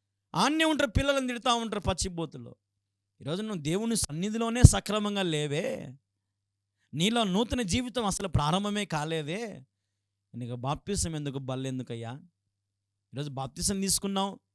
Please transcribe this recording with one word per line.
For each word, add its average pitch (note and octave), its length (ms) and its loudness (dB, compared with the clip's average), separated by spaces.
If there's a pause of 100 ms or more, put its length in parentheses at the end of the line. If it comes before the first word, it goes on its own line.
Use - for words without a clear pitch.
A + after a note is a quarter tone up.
(360)
ఆడనే C#4+ 280 4
ఉంటారు, D4 260 4
పిల్లలను C4+ 380 2
తిడతా B3 260 2
ఉంటారు A3 260 0
పచ్చి F#3+ 300 -2
బూతులు. D3 460 -8 (680)
ఈరోజు D#3+ 200 -4
నువ్వు G#3+ 200 -4
దేవుని G#3 340 2
సన్నిధిలోనే A3 680 0
సక్రమంగా G3+ 580 4
లేవే, D3+ 720 -2 (1000)
నీలో A3 300 4
నూతన A#3 380 2
జీవితం A#3 440 -2
అసలు F#3+ 220 -2
ప్రారంభమే F#3+ 580 2
కాలేదే, D#3+ 760 -4 (760)
నీకు A#2+ 200 -6
బాప్తిసం D#3 600 -2
ఎందుకు, C#3+ 220 -4
బల్లెందుకయ్యా? B2+ 760 -4 (1000)
ఈరోజు C#3+ 160 -6
బాప్తిసం E3+ 520 -2
తీసుకున్నావు, G3 580 0 (160)